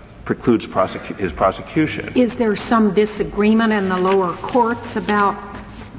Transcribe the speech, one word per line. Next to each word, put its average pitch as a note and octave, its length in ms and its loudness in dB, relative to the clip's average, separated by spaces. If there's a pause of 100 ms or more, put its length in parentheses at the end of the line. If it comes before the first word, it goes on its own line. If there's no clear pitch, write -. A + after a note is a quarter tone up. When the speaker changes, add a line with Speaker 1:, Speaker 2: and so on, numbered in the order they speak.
(240)
Speaker 1:
precludes A2+ 420 0
prosecu-, - 520 -2
his F2+ 140 -4
prosecution. - 840 -2
Speaker 2:
Is B3 220 2
there A3 180 0
some G#3+ 380 2
disagreement G#3+ 800 2
in G3 160 0
the F#3 80 0
lower F#3 400 2
courts - 600 0
about G3+ 400 2 (640)